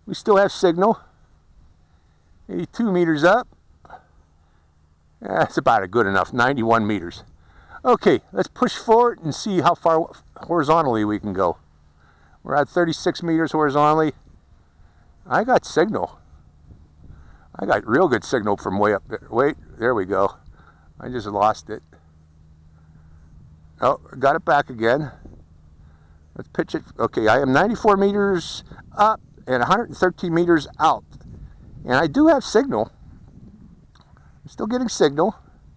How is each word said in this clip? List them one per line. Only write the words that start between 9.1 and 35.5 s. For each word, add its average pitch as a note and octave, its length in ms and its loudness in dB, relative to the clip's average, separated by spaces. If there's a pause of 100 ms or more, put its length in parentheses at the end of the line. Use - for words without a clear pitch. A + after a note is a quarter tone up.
and D3+ 140 -6
see F#3 280 -2
how E3 120 2
far E3 380 0 (240)
horizontally D3+ 680 0
we G#2 140 -2
can G#2 140 -8
go. F2+ 240 0 (880)
We're - 100 -6
at C#3+ 140 0
thirty-six E3+ 520 -2
meters E3 300 -2
horizontally. D3+ 600 0 (1160)
I C#3+ 140 0
got A#3 240 0
signal. D3+ 540 -2 (1400)
I - 80 -8
got G#2+ 180 0
real C3+ 220 2
good A#2+ 160 -2
signal G#2 340 -2
from G2 220 -6
way G#2 160 2
up G2 140 -4
there. - 200 -12
Wait, C#3 280 0 (240)
there A#2+ 120 0
we G#2 120 -2
go. F#2+ 320 -2 (640)
I B2+ 80 -14
just B2 180 -10
lost G#2 420 -2
it. G#2+ 140 -14 (2000)
Oh, C3 160 0 (240)
got C#3 160 2
it - 80 -8
back C#3+ 260 0
again. B2 400 -2 (1300)
Let's - 140 -16
pitch - 260 -6
it. - 80 -12 (120)
Okay, A#2 300 -2
I A2+ 140 4
am C3+ 120 0
ninety-four G3+ 440 2
meters G3 640 -2 (340)
up G#3+ 240 2 (280)
and B2+ 160 0
a - 20 2
hundred G#3+ 220 0
and D3+ 80 -14
thirteen F3+ 360 -2
meters E3+ 360 2 (100)
out. C#3+ 240 0 (800)
And B2 100 0
I D3+ 140 2
do C#4 180 4
have D4 160 4
signal. G#3 480 0 (1120)
I'm - 460 -20
still - 180 -10
getting A#3+ 220 -4
signal. D#3+ 480 0 (400)